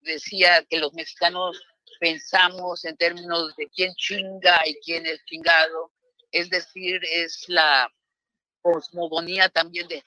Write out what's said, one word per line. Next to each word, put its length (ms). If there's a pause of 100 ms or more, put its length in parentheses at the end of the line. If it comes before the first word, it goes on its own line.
Decía 680
que 100
los 140
mexicanos 680 (400)
pensamos 800
en 140
términos 580
de 140
quién 260
chinga 720
y 120
quién 260
es 200
chingado, 680 (380)
es 180
decir, 540
es 440
la 420 (720)
cosmogonía 840
también 400
de 200